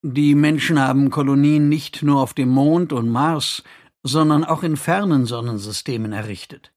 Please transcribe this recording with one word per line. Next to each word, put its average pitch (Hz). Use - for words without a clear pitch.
Die 147
Menschen 151
haben 135
Kolonien 147
nicht 147
nur 143
auf 123
dem 127
Mond 151
und 117
Mars, 143
sondern 151
auch 160
in 156
fernen 165
Sonnensystemen 113
errichtet. 107